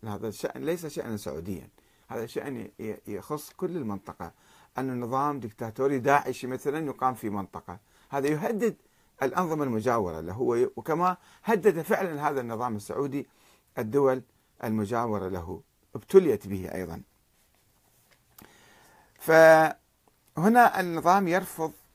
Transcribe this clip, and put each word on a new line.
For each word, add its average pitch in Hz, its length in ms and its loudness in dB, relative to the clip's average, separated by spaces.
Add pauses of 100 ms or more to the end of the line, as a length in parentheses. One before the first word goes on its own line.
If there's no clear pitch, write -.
هذا 104 240 -8
الشأن 131 360 -8
ليس 170 220 -4
شأنا 120 300 -8
سعوديا، 82 520 -8 (400)
هذا 113 180 -8
شأن 127 440 -8 (100)
ي-، 107 160 -8 (100)
يخص 101 500 -10
كل 180 200 -6
المنطقة، 101 560 -8 (460)
أن 131 120 -4
النظام 131 500 -2
ديكتاتوري 123 580 -2
داعشي 135 480 2
مثلًا 143 400 -4
يقام 131 280 -2
في 107 160 -6
منطقة، 92 480 -8 (320)
هذا 139 160 -2
يهدد 196 500 0 (460)
الأنظمة 156 420 0
المجاورة 110 560 0
له، 90 200 -8
وي-، 123 360 2
وكما 170 400 0 (280)
هدد 180 380 2
فعلًا 160 460 0
هذا 143 120 -2
النظام 117 360 -4
السعودي 135 500 -4 (520)
الدول 131 440 2 (420)
المجاورة 110 640 -2
له، 90 340 -8 (320)
ابتليت 139 520 4
به 95 280 -6
أيضًا. 87 280 -8 (2250)
فهنا 160 1600 4
النظام 175 480 2
يرفض 165 440 -2 (220)